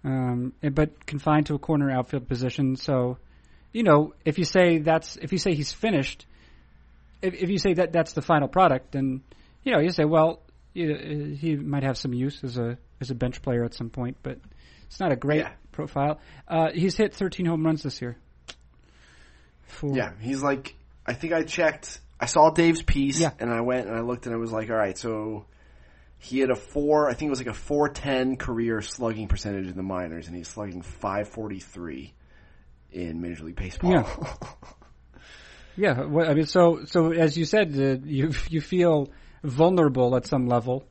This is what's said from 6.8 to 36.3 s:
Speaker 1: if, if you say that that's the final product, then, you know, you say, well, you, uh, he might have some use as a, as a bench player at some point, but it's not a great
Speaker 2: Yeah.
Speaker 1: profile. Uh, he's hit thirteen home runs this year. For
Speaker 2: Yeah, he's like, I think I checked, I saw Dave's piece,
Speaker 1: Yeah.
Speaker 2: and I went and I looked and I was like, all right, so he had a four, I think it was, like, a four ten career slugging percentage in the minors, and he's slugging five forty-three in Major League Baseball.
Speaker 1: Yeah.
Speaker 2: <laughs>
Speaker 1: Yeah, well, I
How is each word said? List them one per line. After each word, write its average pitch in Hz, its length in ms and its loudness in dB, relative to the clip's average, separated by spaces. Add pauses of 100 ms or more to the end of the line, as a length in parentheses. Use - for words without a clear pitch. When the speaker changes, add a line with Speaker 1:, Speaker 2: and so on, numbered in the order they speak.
Speaker 1:
if, 185 140 -2
if 180 160 -2
you 202 80 2
say 185 160 2
that 165 180 0
that's 165 220 0
the 151 80 -2
final 147 260 2
product, 165 440 4
then, 135 280 -2 (420)
you 254 100 0
know, 165 80 4
you 170 100 2
say, 175 160 2
well, 160 340 4 (320)
you, 160 220 -2
uh, 147 420 -8
he 156 200 -2
might 143 260 -2
have 135 160 -2
some 127 160 -6
use 135 300 -4
as 123 120 -8
a, 120 220 -4 (220)
as 127 100 -8
a 131 40 -4
bench 123 280 -4
player 120 200 0
at 117 120 -4
some 117 160 -8
point, 123 320 -6
but - 160 -10 (480)
it's - 140 -18
not 175 120 0
a 123 40 2
great 151 240 0
Speaker 2:
Yeah. - 120 -8 (180)
Speaker 1:
profile. 143 480 -4 (300)
Uh, 160 240 2
he's 175 240 0
hit 208 180 2
thirteen 185 300 -4
home 165 220 0
runs 160 160 0
this - 180 -8
year. 120 160 -8 (1500)
For 143 320 -6
Speaker 2:
Yeah, 95 240 -4
he's 135 220 -6
like, 139 320 -2 (320)
I 117 80 -4
think 165 180 -6
I 165 120 2
checked, - 560 -2 (180)
I 120 80 -2
saw 156 240 6
Dave's 165 320 4
piece, 139 380 2
Speaker 1:
Yeah. 160 180 4
Speaker 2:
and 117 140 -4
I 117 80 -2
went 123 280 -2
and 113 80 -6
I 113 40 -4
looked 123 260 -6
and 117 80 -6
I 117 40 -4
was 117 140 -4
like, 110 160 -6
all 117 80 -4
right, 101 220 0
so 110 480 -8 (720)
he 131 220 -4
had 131 100 2
a 117 60 2
four, 147 520 0
I 120 60 -2
think 151 140 -4
it - 20 -2
was, 131 80 -2
like, 123 80 -8
a 107 80 -8
four 147 340 0
ten 131 480 -2
career 117 460 -4
slugging 110 460 -6
percentage 98 400 -4
in 87 80 -10
the 95 80 -6
minors, 85 420 -6
and 87 100 -12
he's 85 120 -14
slugging 95 340 -12
five 104 460 -6
forty-three 90 840 -12 (800)
in 85 300 -8
Major 85 240 -10
League 85 120 -14
Baseball. 95 360 -2
Speaker 1:
Yeah. - 240 2
Speaker 2:
<laughs> - 180 -10 (1400)
Speaker 1:
Yeah, 147 280 2
well, 156 240 2
I 143 60 4